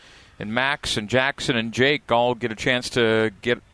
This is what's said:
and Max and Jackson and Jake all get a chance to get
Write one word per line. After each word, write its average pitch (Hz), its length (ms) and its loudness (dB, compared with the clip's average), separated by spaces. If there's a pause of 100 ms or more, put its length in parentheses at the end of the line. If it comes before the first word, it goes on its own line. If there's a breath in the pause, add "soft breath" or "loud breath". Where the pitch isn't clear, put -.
(380 soft breath)
and 104 160 -8
Max 135 420 -2
and 104 140 -6
Jackson 131 460 0
and 113 160 -2
Jake 131 400 2
all 120 240 2
get 113 160 -6
a 107 40 -10
chance 123 360 -2
to 110 400 2 (100)
get 120 220 -2 (100)